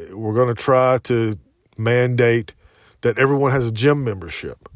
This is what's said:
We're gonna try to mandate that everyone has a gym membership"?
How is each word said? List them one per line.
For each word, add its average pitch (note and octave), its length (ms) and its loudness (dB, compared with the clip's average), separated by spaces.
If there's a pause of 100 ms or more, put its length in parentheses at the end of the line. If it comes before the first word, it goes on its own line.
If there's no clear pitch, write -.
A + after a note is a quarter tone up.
(120)
We're G#2+ 220 -6
gonna A#2+ 220 2
try B2+ 480 2
to A2+ 360 -2 (380)
mandate A#2+ 760 2 (460)
that A#2 180 -2
everyone C3+ 340 2
has B2+ 160 0
a A2+ 40 -4
gym C#3 320 0
membership"? F2 720 -10